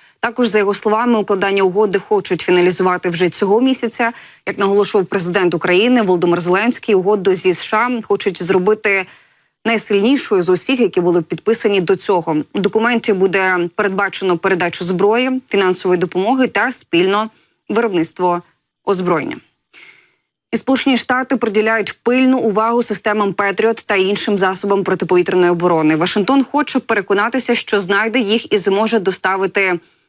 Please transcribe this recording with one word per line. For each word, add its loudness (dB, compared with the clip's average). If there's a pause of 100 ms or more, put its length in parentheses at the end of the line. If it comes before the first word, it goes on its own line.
(200)
Також, -2
за 2
його 2
словами, 0
укладання 0
угоди 0
хочуть -2
фіналізувати 0
вже 0
цього 0
місяця. 0 (340)
Як -6
наголошував 2
президент 0
України 2
Володимир 2
Зеленський, 0
угоду 2
зі 0
С -2
Ш -4
А -2
хочуть -2
зробити 0 (580)
найсильнішою 0
з 0
усіх, 0
які 2
були 2
підписані -2
до 0
цього. -2 (160)
У -4
документі 0
буде 0
передбачено -2
передачу -2
зброї, 0
фінансової 0
допомоги 0
та -2
спільно -2 (380)
виробництво -2 (420)
озброєння. -2 (1160)
І -2
Сполучені 0
Штати -2
приділяють -2
пильну 2
увагу 0
системам -2
Петріот 0
та 0
іншим 0
засобам 0
протиповітряної 2
оборони. 2
Вашингтон 2
хоче -2
переконатися, 0
що -2
знайде 0
їх -2
і 2
зможе 0
доставити -2 (280)